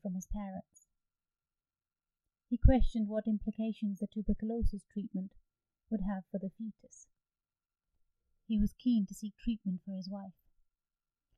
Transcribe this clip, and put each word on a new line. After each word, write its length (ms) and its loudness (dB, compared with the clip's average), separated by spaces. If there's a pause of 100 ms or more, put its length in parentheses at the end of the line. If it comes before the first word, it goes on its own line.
from 120 -6
his 120 -8
parents. 640 -10 (1600)
He 80 -2
questioned 520 8
what 180 -4
implications 720 -2
the 80 -4
tuberculosis 840 -2
treatment 420 -6 (580)
would 180 -2
have 220 -4
for 80 -6
the 180 -6
fetus. 520 -14 (1400)
He 120 -2
was 200 2
keen 280 2
to 80 -16
seek 220 -10
treatment 480 -4
for 120 -8
his 120 -8
wife. 300 -12 (1000)